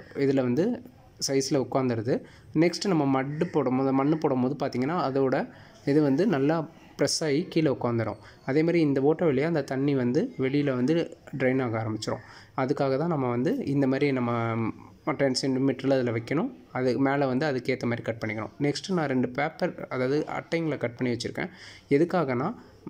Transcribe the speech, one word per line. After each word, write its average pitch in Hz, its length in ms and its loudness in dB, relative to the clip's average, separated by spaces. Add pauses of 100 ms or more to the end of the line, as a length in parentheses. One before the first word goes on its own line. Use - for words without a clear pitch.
(140)
இதுல 135 280 2
வந்து 143 400 0 (460)
சைஸ்ல 135 280 0
உட்காந்துருது. 127 640 0 (320)
நெக்ஸ்ட் 175 340 2
நம்ம 160 180 2
மட்டு 139 420 0
போடும்போது, 135 460 2
மண்ணு 139 240 2
போடும்போது 135 380 0
பார்த்தீங்கன்னா 139 420 -2 (100)
அதோட 135 420 0 (360)
இது 147 160 4
வந்து 143 260 4
நல்லா 151 400 2 (300)
ப்ரெஸ் - 260 0
ஆகி 156 220 0
கீழே 156 260 2
உட்காந்துரும். 113 460 -2 (280)
அதே 135 180 2
மாதிரி 170 160 2
இந்த 139 220 2
ஓட்டை 160 260 2
வழியா 135 180 2
அந்த 165 180 0
தண்ணி 139 320 0
வந்து 135 420 0
வெளியில 135 380 0
வந்து 147 420 0 (200)
ட்ரைன் 131 260 2
ஆக 113 200 -2
ஆரம்பிச்சிரும். 110 400 -6 (340)
அதுக்காக 135 400 0
தான் 165 180 0
நம்ம 131 140 0
வந்து 156 360 0
இந்த 139 220 2
மாதிரி 135 240 2
நம்ம 120 440 0 (500)
டென் 135 360 0
சென்டிமீட்டரில் 135 580 0
அதில் 123 140 0
வைக்கணும். 139 380 -2 (200)
அது 127 280 0
மேலே 135 260 2
வந்து 131 260 0
அதுக்கேத்த 127 320 -2
மாதிரி 117 180 -2
கட் 113 240 -6
பண்ணிக்கணும். 107 340 -6
நெக்ஸ்ட் 143 340 -2
நான் 160 140 0
ரெண்டு 127 220 0
பேப்பர், 156 580 -4
அதாவது 131 400 -2
அட்டைங்களை 160 500 -4
கட் 120 200 -6
பண்ணி 123 200 -2
வச்சிருக்கேன். 143 320 -6 (400)
எதுக்காகனா 147 640 0 (360)